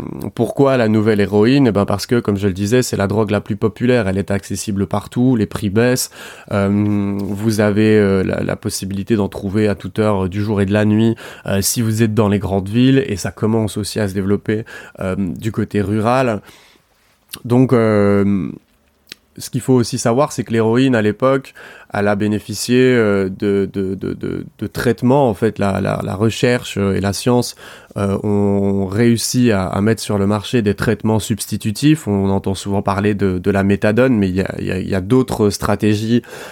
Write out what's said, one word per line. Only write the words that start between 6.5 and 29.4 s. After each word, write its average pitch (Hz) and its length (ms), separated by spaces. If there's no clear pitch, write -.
Euh, 101 720
vous 101 400
avez, 107 380
euh, 98 260
la, 92 180
la 95 140
possibilité 98 580
d'en 101 140
trouver 101 400
à 101 60
toute 95 240
heure, 104 260
euh, 92 60
du 101 120
jour 104 200
et - 20
de 98 80
la 107 140
nuit, 110 300
euh, 98 160
si 117 220
vous 110 200
êtes 110 120
dans 107 140
les 101 100
grandes 98 320
villes, 131 360
et 101 100
ça 95 140
commence 110 460
aussi 107 240
à 104 80
se 92 60
développer, 101 500
euh, 92 160
du 98 360
côté 104 300
rural. 110 580
Donc, 127 300
euh, 101 720
ce - 140
qu'il 127 100
faut 131 140
aussi 123 240
savoir, 131 340
c'est 120 120
que - 80
l'héroïne, 117 420
à 110 80
l'époque, 131 500
elle 104 140
a 104 80
bénéficié, 104 640
euh, 110 500
de, 98 420
de, 95 240
de, 95 200
de, - 320
de 104 80
traitements. 127 640
En 104 60
fait, 107 240
la, 98 220
la, 101 220
la 104 120
recherche, 113 640
euh, 98 160
et 98 60
la 98 120
science, 123 420
euh, 98 240
ont 101 640
réussi 117 680